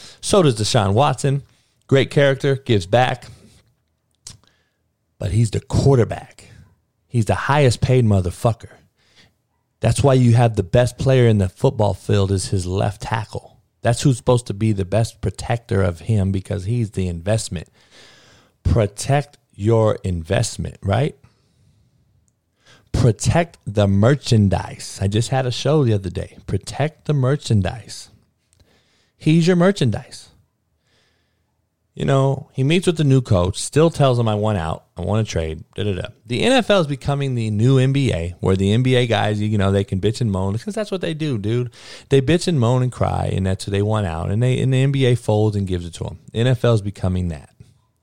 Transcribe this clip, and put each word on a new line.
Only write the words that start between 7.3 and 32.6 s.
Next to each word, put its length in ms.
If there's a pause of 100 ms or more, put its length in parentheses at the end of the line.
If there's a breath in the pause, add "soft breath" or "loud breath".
highest 460
paid 240
motherfucker. 680 (1080 soft breath)
That's 240
why 120
you 180
have 220
the 80
best 340
player 300
in 100
the 100
football 460
field 360
is 200
his 180
left 360
tackle. 580 (220)
That's 180
who's 160
supposed 300
to 60
be 200
the 100
best 380
protector 600
of 200
him 320
because 320
he's 260
the 160
investment. 640 (920 soft breath)
Protect 720 (160)
your 500
investment, 760
right? 340 (1800 soft breath)
Protect 720
the 220
merchandise. 1120
I 60
just 220
had 160
a 60
show 340
the 80
other 160
day. 280 (100)
Protect 580
the 80
merchandise. 960 (1080)
He's 320
your 80
merchandise. 720 (1700)
You 120
know, 480
he 100